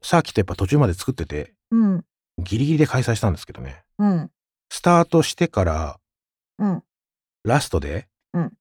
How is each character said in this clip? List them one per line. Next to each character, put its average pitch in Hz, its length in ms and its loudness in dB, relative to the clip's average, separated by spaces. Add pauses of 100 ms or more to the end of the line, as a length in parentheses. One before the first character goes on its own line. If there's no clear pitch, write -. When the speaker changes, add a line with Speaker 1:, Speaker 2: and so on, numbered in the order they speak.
Speaker 1:
サ - 180 2
ー - 40 2
キ - 80 -8
ッ - 40 -8
ト 110 60 2
や - 20 2
っ - 20 2
ぱ - 100 -6
途 95 120 -2
中 147 120 2
ま 127 80 4
で 87 80 0
作 - 160 -6
っ - 20 -4
て 82 120 -6
て、 - 280 -8 (160)
Speaker 2:
う 226 160 2
ん。 190 200 0 (340)
Speaker 1:
ギ 90 180 -4
リ 135 80 2
ギ 156 80 0
リ 151 60 2
で 151 80 6
開 127 160 0
催 117 120 0
し - 40 -6
た 110 100 2
ん 85 40 0
で 80 60 -6
す - 60 -18
け - 80 -20
ど - 80 -16
ね。 65 220 -14 (160)
Speaker 2:
う 208 80 2
ん。 180 240 -2 (380)
Speaker 1:
ス - 120 -14
タ 175 200 6
ー 165 40 2
ト 165 160 4
し - 140 -2
て 170 120 0
か 98 160 0
ら、 78 360 -4 (580)
Speaker 2:
う 208 80 -2
ん。 175 180 -2 (600)
Speaker 1:
ラ 131 180 2
ス - 80 -10
ト 85 100 0
で、 71 280 -6 (260)
Speaker 2:
う 175 60 0
ん。 160 220 -4